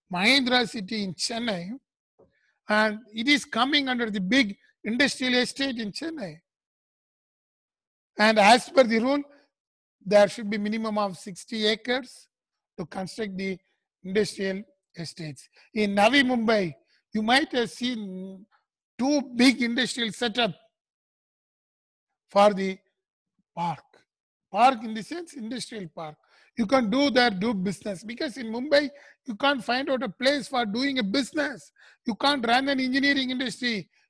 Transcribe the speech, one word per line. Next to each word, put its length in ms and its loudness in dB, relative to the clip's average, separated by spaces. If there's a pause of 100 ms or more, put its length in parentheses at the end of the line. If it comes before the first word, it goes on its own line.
(140)
Mahindra 540 2
City 360 -8
in 100 -6
Chennai. 560 -6 (1000)
And 320 0 (140)
it 140 -6
is 180 2
coming 420 0
under 220 -2
the 100 -2
big 380 2 (260)
industrial 520 0
estate 420 -2
in 140 -6
Chennai. 480 -10 (1800)
And 200 4
as 320 6
per 140 6
the 160 2
rule, 240 2 (840)
there 220 6
should 220 -8
be 80 -2
minimum 400 -4
of 200 -2
sixty 480 -8
acres 600 -4 (500)
to 80 -8
construct 520 -8
the 200 -6 (460)
industrial 600 -2 (320)
estates. 520 -12 (260)
In 220 0
Navi 280 6
Mumbai, 500 0 (400)
you 80 -2
might 300 2
have 180 0
seen 760 -8 (520)
two 240 2 (140)
big 260 6
industrial 500 -2
setup 440 -2 (1700)
for 240 6
the 240 -4 (800)
park. 280 -6 (680)
Park 320 2
in 100 -8
the 100 -8
sense 300 -12
industrial 600 -10
park. 220 -12 (420)
You 80 0
can 240 2
do 220 2
that, 280 2
do 140 0
business. 500 -6
Because 340 -8
in 100 -8
Mumbai, 420 0 (360)
you 100 -8
can't 280 0
find 260 -2
out 140 -2
a 60 -4
place 380 0
for 180 -2
doing 340 -2
a 40 0
business. 680 -4 (340)
You 100 -2
can't 300 0
run 220 2
an 120 0
engineering 500 0
industry. 580 -4 (220)